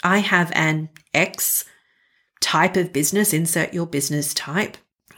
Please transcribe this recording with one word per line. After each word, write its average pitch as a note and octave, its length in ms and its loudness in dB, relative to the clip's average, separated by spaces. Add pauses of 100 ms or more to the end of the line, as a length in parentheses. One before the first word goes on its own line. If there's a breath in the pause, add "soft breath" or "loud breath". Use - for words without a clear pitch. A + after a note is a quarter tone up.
"I F#3+ 160 4
have F3+ 360 2
an D#3 340 0 (240)
X - 520 0 (760 soft breath)
type F3+ 340 2
of F3+ 160 0
business, G3 400 2
insert D#3+ 440 0
your E3+ 100 -2
business D3 480 -2
type - 440 -4 (400)